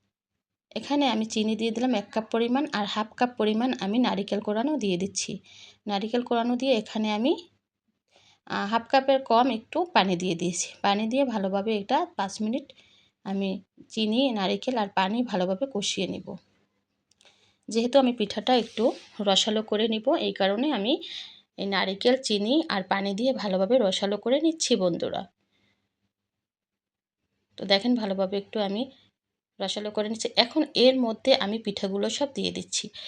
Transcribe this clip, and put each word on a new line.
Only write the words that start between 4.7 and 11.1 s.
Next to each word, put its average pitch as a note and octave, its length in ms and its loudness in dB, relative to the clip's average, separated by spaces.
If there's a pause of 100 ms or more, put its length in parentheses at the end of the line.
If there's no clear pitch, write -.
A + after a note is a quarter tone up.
দিয়ে G3 200 0
দিচ্ছি। F#3+ 340 -4 (560)
নারিকেল G#3+ 360 -2
কোরানো A#3+ 320 0
দিয়ে C4 220 2
এখানে G#3+ 340 -2
আমি, A3+ 220 2 (1120)
আহ, G3+ 200 -4
হাফ A3+ 200 0
কাপের C4+ 360 4
কম A#3+ 260 4
একটু A3 280 -4 (160)
পানি G3 220 4
দিয়ে F3 200 -2
দিয়েছি। F3 320 -4 (140)
পানি G3+ 260 2
দিয়ে C4 180 2